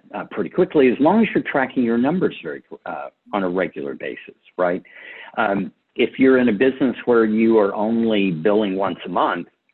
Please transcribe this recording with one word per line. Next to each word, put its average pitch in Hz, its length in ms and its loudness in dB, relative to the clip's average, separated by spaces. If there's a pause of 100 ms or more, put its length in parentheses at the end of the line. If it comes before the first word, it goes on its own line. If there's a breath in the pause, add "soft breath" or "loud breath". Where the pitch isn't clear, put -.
(160)
uh, 92 160 -10
pretty 98 180 -6
quickly 160 400 2
as 101 100 0
long 180 220 4
as 202 140 4
you're 151 80 0
tracking 131 400 -2
your 117 140 0
numbers 139 440 0
very, 71 220 -12 (220)
uh, 71 240 -10 (240)
on 98 100 -2
a 90 60 -2
regular 78 440 -4
basis, - 420 -12 (220)
right? 90 240 0 (560 loud breath)
Um, 101 360 -2 (220)
if - 220 -2
you're 131 200 6
in 123 100 4
a 110 60 2
business 131 500 0
where 117 220 4
you 113 320 2
are 98 180 2
only 107 560 0
billing 98 440 0
once 95 300 -4
a 95 40 -10
month, 95 380 -2 (260)